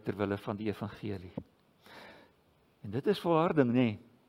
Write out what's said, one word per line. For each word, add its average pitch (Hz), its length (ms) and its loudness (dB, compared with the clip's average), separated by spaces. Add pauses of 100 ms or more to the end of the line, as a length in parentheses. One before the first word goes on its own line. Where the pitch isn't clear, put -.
ter 95 140 -6
wille 101 200 0
van 104 200 -6
die 107 120 -4
evangelie. 95 640 -8 (1500)
En 98 80 -10
dit 131 180 -4
is - 100 -2
volharding, 160 520 4
nê? 127 140 6 (420)